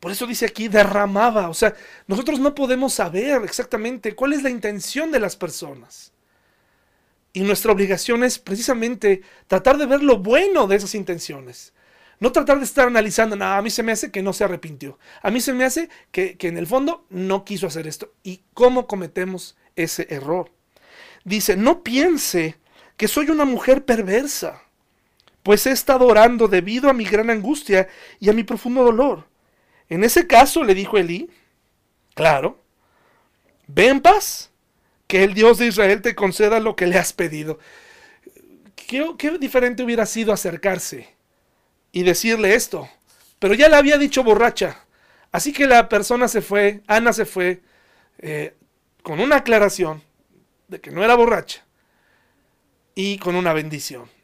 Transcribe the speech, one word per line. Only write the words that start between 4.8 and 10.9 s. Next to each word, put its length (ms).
de 80
las 160
personas. 760
Y 80
nuestra 320
obligación 500
es 160
precisamente 840
tratar 280
de 100
ver 180
lo 140
bueno 500
de 80
esas 180